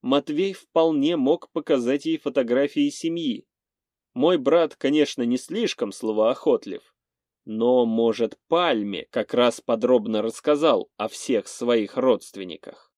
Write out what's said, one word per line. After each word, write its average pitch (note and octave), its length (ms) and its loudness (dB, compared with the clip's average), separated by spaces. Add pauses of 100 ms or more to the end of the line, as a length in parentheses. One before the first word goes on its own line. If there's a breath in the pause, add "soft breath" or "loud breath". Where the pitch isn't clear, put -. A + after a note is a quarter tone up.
Матвей D3 520 -2
вполне D#3+ 640 0
мог C#3+ 340 0
показать C#3 540 -2
ей D#3+ 120 -2
фотографии C#3 720 0
семьи. E3 560 -6 (680)
Мой D#3+ 240 2
брат, D3 380 2
конечно, C#3 480 0
не A#2+ 140 0
слишком D#3+ 540 -4
словоохотлив, A2 1040 -2 (500)
но, A#2+ 400 2
может, A2+ 520 0 (100)
Пальме A2+ 600 -2
как - 240 -6
раз A#2+ 280 2
подробно A2+ 600 0
рассказал C#3+ 760 0
о G#2 100 -6
всех - 400 -4
своих A#2 500 -2
родственниках. G2+ 1000 -4